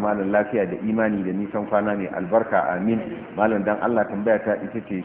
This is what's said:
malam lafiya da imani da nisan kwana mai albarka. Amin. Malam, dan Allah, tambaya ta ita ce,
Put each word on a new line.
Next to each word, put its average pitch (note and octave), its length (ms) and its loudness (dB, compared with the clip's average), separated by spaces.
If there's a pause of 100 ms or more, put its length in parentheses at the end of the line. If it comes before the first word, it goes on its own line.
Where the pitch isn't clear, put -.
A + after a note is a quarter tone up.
malam G2+ 240 0
lafiya G#2 320 2
da F2+ 160 -4
imani A2 420 2
da F#2 80 -2
nisan G2+ 380 -4
kwana G#2 260 2
mai F#2+ 140 -4
albarka. F#2 640 2
Amin. G#2 240 2 (400)
Malam, G#2+ 260 2
dan G#2 160 2
Allah, A2+ 300 2
tambaya G#2 320 2
ta G#2+ 160 0
ita - 320 -8
ce, F#2 160 -4